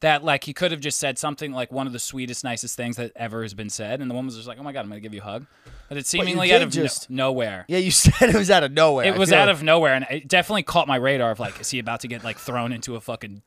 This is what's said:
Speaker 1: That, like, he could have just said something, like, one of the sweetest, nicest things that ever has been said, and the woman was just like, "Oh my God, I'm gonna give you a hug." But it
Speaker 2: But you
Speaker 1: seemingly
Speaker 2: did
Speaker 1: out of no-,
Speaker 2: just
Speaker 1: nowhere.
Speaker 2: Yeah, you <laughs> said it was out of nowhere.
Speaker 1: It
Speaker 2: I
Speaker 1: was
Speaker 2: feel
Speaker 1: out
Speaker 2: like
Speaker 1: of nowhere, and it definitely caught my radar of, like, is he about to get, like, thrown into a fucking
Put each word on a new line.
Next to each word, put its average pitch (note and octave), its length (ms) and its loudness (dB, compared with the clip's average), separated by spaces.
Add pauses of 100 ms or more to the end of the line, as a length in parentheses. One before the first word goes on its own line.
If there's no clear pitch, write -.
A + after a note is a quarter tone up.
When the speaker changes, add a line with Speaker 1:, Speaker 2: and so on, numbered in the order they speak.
Speaker 1:
That, D3+ 220 2
like, D3 220 0
he D3 80 -10
could F3+ 180 -2
have D#3+ 100 -4
just C#3 200 -4
said C3+ 180 -4
something, D3 320 -8
like, B2+ 220 -8
one C3+ 160 -6
of B2 40 -8
the A#2+ 60 -10
sweetest, B2+ 460 -8
nicest A#2+ 320 -6
things A#2+ 220 -4
that A#2 180 -6
ever A2+ 260 -6
has G#2+ 100 -8
been G#2 180 -10
said, A2+ 300 -6
and C3 80 -6
the B2 60 -6
woman C3 120 -6
was A#2+ 100 -10
just A2+ 100 -16
like, A#2 140 -14
"Oh - 20 -16
my C#3+ 100 -12
God, C3+ 80 -8
I'm G#2 80 -10
gonna G#2 120 -14
give G#2+ 140 -14
you G2+ 80 -12
a - 20 -14
hug." G#2+ 220 -10 (420)
But C#3+ 80 -12
it C#3+ 100 -6
Speaker 2:
But - 60 -4
you F3 80 0
Speaker 1:
seemingly F#3 280 0
Speaker 2:
did F3+ 80 8
Speaker 1:
out F3 120 6
of - 80 -4
no-, E3 60 0
Speaker 2:
just - 280 -4
Speaker 1:
nowhere. B2+ 560 -2
Speaker 2:
Yeah, F3 120 0
you F#3 120 2
<laughs> - 0 -
said - 380 6
it A3+ 80 4
was G3+ 140 2
out F#3 120 8
of C#3 80 2
nowhere. D3 360 4
Speaker 1:
It F#3+ 80 4
Speaker 2:
I F3+ 40 0
Speaker 1:
was F#3 120 4
Speaker 2:
feel F#3 100 8
Speaker 1:
out G3+ 80 6
Speaker 2:
like F#3 80 2
Speaker 1:
of C#3+ 80 -10
nowhere, D#3 300 6
and C3 160 0
it C#3+ 180 -8
definitely F#3 340 2
caught D#3+ 240 2
my C#3 100 2
radar B2+ 360 2
of, G#2+ 80 -6
like, A2 200 -8
is - 100 -6
he B2+ 100 -4
about A#2 200 -6
to B2 80 -10
get, A#2 140 -10
like, A2+ 160 -8
thrown A#2+ 340 -4
into A#2 220 -10
a A2 60 -10
fucking G#2 460 -12